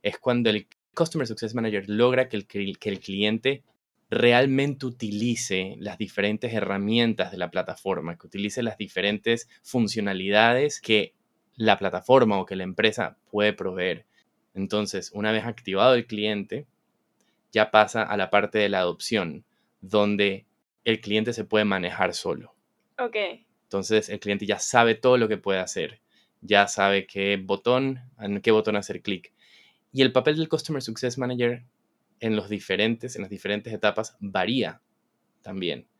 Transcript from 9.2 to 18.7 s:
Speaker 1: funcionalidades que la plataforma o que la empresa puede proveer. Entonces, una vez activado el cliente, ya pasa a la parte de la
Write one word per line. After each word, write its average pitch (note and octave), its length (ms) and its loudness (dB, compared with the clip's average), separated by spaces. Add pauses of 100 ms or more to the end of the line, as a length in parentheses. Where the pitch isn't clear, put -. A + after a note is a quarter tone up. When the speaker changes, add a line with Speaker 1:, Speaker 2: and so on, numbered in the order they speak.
Speaker 1:
funcionalidades G#2+ 1200 0
que G#2+ 340 2 (420)
la A2 220 4
plataforma G2+ 600 4
o F2+ 80 -2
que - 80 -8
la F#2+ 100 -6
empresa G2+ 520 -2 (140)
puede G#2 240 2
proveer. F#2 500 -4 (500)
Entonces, G2 600 -4
una G#2 180 -2
vez G#2+ 140 -2
activado A#2 480 2
el A#2+ 120 0
cliente, G#2 600 -6 (840)
ya G#2+ 220 2
pasa A2 320 6
a G#2+ 120 -2
la F#2+ 140 -2
parte G2+ 280 2
de G#2 100 4
la G2 120 2